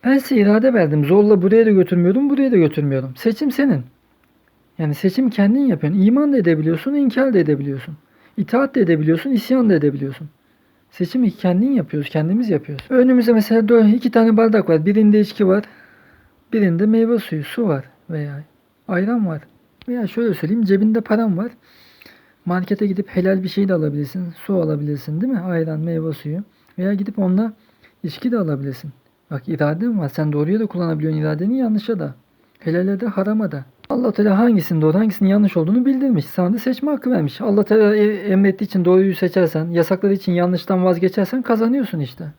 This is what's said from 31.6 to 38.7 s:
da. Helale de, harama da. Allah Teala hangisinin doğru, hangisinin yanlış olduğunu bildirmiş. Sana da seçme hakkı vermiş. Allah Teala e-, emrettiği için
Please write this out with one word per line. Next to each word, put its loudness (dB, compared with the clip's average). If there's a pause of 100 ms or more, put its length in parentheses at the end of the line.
da. -8 (440)
Helale -2
de, -6
harama -2
da. -10 (260)
Allah -2
Teala 2
hangisinin 2
doğru, 2
hangisinin 0
yanlış 2
olduğunu 2
bildirmiş. 0
Sana -2
da -2
seçme -4
hakkı -4
vermiş. -2
Allah 0
Teala 4
e-, 2
emrettiği 0
için -2